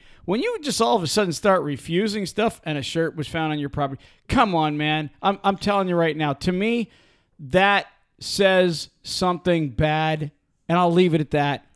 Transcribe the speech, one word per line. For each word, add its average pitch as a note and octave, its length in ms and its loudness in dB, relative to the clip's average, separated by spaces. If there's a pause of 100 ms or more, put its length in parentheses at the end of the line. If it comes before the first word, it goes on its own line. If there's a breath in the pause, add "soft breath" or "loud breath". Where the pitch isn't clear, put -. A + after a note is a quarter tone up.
(240 soft breath)
When G3+ 160 -2
you A4+ 220 -4
just C#4 180 -2
all A#3 160 2
of F#3 80 0
a D3+ 40 -2
sudden F#3+ 260 0
start F#3+ 300 2
refusing F#3+ 600 -4
stuff - 380 -4
and D3+ 140 -4
a C3+ 60 -6
shirt E3 340 -4
was D3 100 -6
found D#3+ 240 -4
on D3+ 80 -4
your C#3+ 100 -4
property, C#3 320 -6 (280 soft breath)
come A3 260 2
on, D3+ 220 0
man. D3+ 320 -2 (120)
I'm, G3 220 0
I'm G3+ 140 2
telling G3 320 0
you F3 60 0
right E3 200 2
now, D3+ 180 -2
to F3+ 200 -4
me, A3 360 -2 (500 soft breath)
that F#3 480 2 (320)
says F#3 720 2 (140)
something E3+ 680 0
bad, D#3 600 0 (380)
and E3 80 2
I'll F3 140 2
leave F3+ 220 4
it E3 60 4
at D3+ 120 -6
that. C#3+ 340 0 (100)